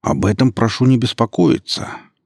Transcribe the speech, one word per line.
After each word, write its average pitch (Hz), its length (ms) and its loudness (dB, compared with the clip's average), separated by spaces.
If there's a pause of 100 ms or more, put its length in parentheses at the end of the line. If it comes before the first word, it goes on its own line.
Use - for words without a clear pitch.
"Об 78 240 -2
этом 113 280 2
прошу 113 320 0
не 131 120 4
беспокоиться", — - 920 -2 (360)